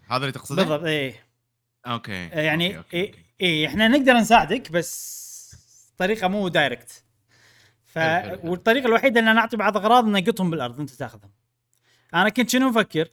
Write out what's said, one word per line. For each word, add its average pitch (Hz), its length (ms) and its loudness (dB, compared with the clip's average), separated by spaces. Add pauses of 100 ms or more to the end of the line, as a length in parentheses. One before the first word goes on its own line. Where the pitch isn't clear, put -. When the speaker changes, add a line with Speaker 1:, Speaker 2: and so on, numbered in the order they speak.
Speaker 1:
هذا 123 100 -4
اللي 135 140 -4
تقصده؟ 135 320 -4
Speaker 2:
بالضبط، 156 200 -2
إي. 147 320 -4 (720)
Speaker 1:
أوكي. 117 260 -8
Speaker 2:
آه، 92 280 -8
يعني 156 260 0
Speaker 1:
أوكي، 190 100 -8
أوكي، 85 200 -12
Speaker 2:
إي، 190 100 -4
Speaker 1:
أوكي. - 120 -20 (220)
Speaker 2:
إي، 156 260 0
إحنا 214 200 0
نقدر 262 260 4
نساعدك 220 580 2
بس - 1300 -10
طريقة 196 300 -2
مو 196 200 -2
دايركت. 147 560 -4 (840)
ف-، - 140 -8
Speaker 1:
حلو، 170 300 0
حلو، 185 120 -10
حلو. 165 100 -6
Speaker 2:
والطريقة 226 340 0
الوحيدة 226 340 4
إن 226 160 4
نعطي 226 220 0
بعض 208 200 0
أغراض 226 280 4
إن 214 60 2
نقطهم 190 380 0
بالأرض، 131 300 -6
أنت 147 100 -8
تاخذهم. 104 420 -14 (840)
أنا 185 160 4
كنت 233 200 0
شنو 262 200 2
أفكر؟ 190 440 0